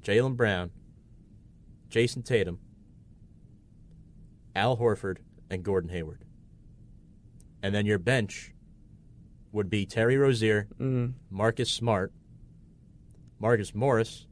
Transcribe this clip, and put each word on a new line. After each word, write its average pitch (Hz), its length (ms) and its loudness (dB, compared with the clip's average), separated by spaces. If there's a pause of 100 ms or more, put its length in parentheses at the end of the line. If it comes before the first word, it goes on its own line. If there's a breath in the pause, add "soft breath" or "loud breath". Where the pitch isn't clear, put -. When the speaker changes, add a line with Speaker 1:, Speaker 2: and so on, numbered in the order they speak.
Speaker 1:
Jaylen 120 320 2
Brown, 95 340 0 (1160)
Jason 120 340 0
Tatum, 92 380 -2 (1900)
Al 113 220 2
Horford, 104 420 0 (320)
and 90 120 -6
Gordon 90 280 0
Hayward. 80 340 -8 (1400)
And 98 120 -2
then 104 120 2
your 104 120 2
bench 113 540 -2 (1000)
would 104 180 -2
be 101 160 0
Terry 120 300 2
Rozier, 110 580 2
Speaker 2:
Mm-hmm. 127 380 -2 (180)
Speaker 1:
Marcus 110 400 0
Smart, 110 420 0 (1300)
Marcus 107 360 0
Morris 113 580 0